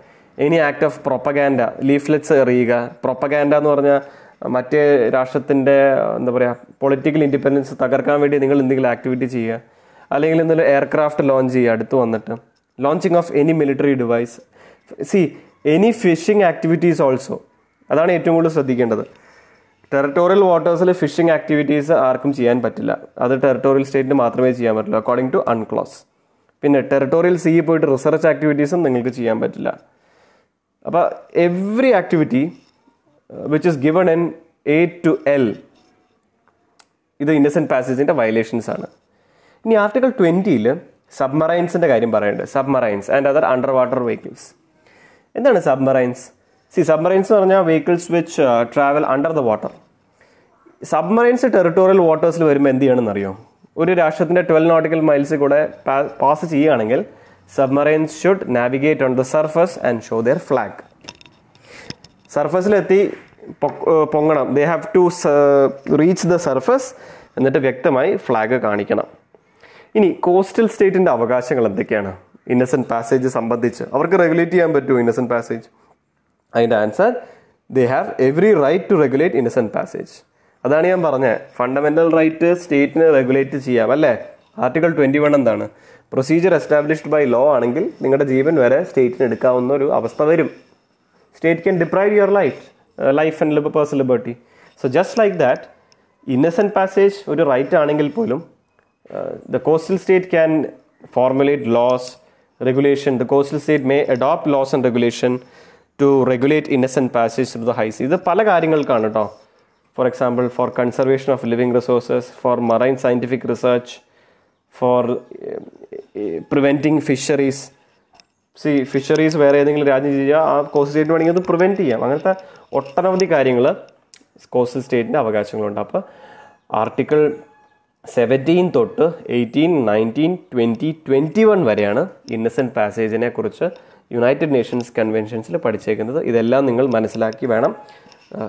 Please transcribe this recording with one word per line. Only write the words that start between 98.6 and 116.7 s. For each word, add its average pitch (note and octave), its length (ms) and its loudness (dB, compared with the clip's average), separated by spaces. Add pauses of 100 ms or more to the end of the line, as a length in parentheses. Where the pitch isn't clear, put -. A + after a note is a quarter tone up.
uh, - 140 -8 (240)
the B2+ 140 -4
coastal D#3+ 360 0
state F#3 320 2
can D#3+ 160 2 (640)
formulate C3+ 480 2 (140)
laws, B2+ 260 0 (640)
regulation. C#3 440 2 (100)
The B2 120 -4
coastal C#3 320 0
state D3+ 260 0
may C#3+ 80 2 (160)
adopt D3 380 -2
laws C3+ 220 0
and B2+ 140 0
regulation A#2+ 420 0 (680)
to C#3 60 4 (240)
regulate C#3+ 440 0
innocent B2+ 420 0
passage A#2 340 -2
through A#2 200 -6
the A2 80 -4
high A2 160 -2
sea. C3+ 140 -6
ഇത് F3 80 0 (120)
പല F3 80 0 (140)
കാര്യങ്ങൾക്കാണ് D3 560 0
കേട്ടോ. G#2+ 180 -2 (680)
For B2+ 140 -2
example, B2 360 -2 (100)
for B2 100 -2 (140)
conservation C3 540 -2
of A#2+ 60 -4 (120)
living B2 180 0 (100)
resources, B2 440 -2 (180)
for B2 120 0 (160)
marine B2 320 0
scientific B2 400 -2 (100)
research, A#2+ 360 -2 (920)
for, B2 220 0 (120)
uh, - 480 -12 (920)
preventing C#3+ 440 0 (120)